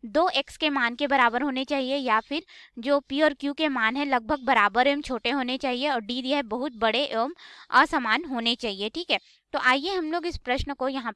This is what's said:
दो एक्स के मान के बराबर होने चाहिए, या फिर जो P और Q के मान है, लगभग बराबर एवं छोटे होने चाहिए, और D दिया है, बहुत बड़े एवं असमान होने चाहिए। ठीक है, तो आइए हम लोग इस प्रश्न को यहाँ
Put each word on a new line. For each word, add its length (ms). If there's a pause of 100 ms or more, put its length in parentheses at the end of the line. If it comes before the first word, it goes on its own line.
दो 240
एक्स 280
के 140
मान 240
के 120
बराबर 360
होने 220
चाहिए, 320
या 240
फिर 240 (340)
जो 240 (100)
P 120
और 100
Q 220
के 120
मान 280
है, 80
लगभग 400
बराबर 420
एवं 160
छोटे 280
होने 280
चाहिए, 320
और 100
D 220
दिया 140
है, 60
बहुत 340
बड़े 280
एवं 280 (380)
असमान 540
होने 300
चाहिए। 340
ठीक 220
है, 80 (340)
तो 60
आइए 360
हम 180
लोग 140
इस 100
प्रश्न 380
को 140
यहाँ 280